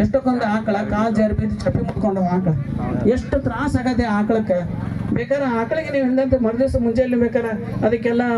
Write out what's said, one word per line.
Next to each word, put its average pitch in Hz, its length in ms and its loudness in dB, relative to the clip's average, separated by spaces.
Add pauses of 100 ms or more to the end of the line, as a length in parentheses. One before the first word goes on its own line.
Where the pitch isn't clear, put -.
ಎಷ್ಟಕ್ಕೊಂದು 247 440 2
ಆಕಳ 214 280 0
ಕಾಲ್ 208 420 0
ಜಾರಿ 214 200 2
ಬಿದ್ದು 214 220 -2
ಚಪ್ಪಿ - 220 -2
ಮುಟ್ಕೊಂಡು 196 420 -2
ಆಕಳ 180 320 2 (560)
ಎಷ್ಟು 254 320 0
ತ್ರಾಸ 262 400 -2
ಆಗತ್ತೆ 240 240 0
ಆಕಳಕ್ಕೆ. 208 840 0 (280)
ಬೇಕಾದ್ರೆ 269 300 0
ಆಕಳಿಗೆ 254 460 -2
ನೀವು 269 160 0
ಹಿಂದಂತೆ 262 320 2
ಮರುದಿವಸ 240 380 0
ಮುಂಜಾನೆ 240 400 2
ಬೇಕಾದ್ರೆ 226 680 -2
ಅದಕ್ಕೆಲ್ಲ 233 360 2 (160)